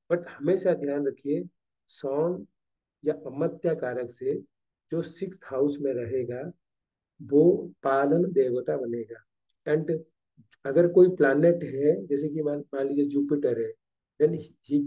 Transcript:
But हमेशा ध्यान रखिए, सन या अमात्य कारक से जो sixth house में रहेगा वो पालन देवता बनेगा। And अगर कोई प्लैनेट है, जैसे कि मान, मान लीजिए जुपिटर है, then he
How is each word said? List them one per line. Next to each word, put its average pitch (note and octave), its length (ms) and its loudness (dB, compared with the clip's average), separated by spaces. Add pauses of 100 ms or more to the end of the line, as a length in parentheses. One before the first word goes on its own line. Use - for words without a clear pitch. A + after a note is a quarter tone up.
(120)
But F3 160 -4
हमेशा F3+ 460 0
ध्यान C#3+ 340 -2
रखिए, D3 360 -4 (440)
सन E3 580 -4 (600)
या D3 80 0
अमात्य D3+ 640 -4
कारक B2 360 -6
से C3+ 240 -4 (560)
जो D#3+ 100 -4
sixth - 420 -10
house C#3+ 380 -2
में C#3 120 -2
रहेगा B2 580 -6 (680)
वो D#3 500 4 (120)
पालन C#3+ 480 2
देवता B2+ 460 0
बनेगा। A#2 460 -8 (440)
And D#3+ 320 0 (640)
अगर D3 220 4
कोई F3+ 220 8
प्लैनेट E3 540 4
है, D3 420 0
जैसे C#3+ 240 -2
कि D#3 120 -6
मान, D3 180 -2
मान C#3 280 -6
लीजिए C#3+ 180 0
जुपिटर C#3+ 560 0
है, A2 120 -6 (480)
then D#3+ 180 2
he - 480 -4